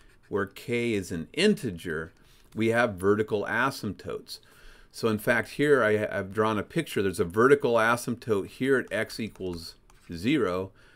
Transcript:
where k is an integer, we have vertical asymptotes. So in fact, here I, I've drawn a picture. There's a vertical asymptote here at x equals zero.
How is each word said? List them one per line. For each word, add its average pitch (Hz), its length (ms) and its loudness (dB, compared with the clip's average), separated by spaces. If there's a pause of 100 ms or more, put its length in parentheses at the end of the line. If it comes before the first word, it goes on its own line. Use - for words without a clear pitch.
(300)
where 98 160 0
k 120 480 -4
is 95 180 -4
an 82 220 -6
integer, 87 800 -2 (400)
we 110 140 0
have 113 260 0
vertical 104 500 2
asymptotes. - 960 -6 (500)
So - 180 -2
in 107 100 0
fact, 113 320 0
here 143 340 4
I, 107 260 2
I've 98 220 -6
drawn 107 260 2
a 98 40 -2
picture. - 400 -4
There's 95 180 0
a - 40 2
vertical 120 500 6
asymptote 113 720 0
here 131 320 0
at - 120 -6
x 110 300 -4
equals 92 540 -8 (360)
zero. 95 640 -2 (240)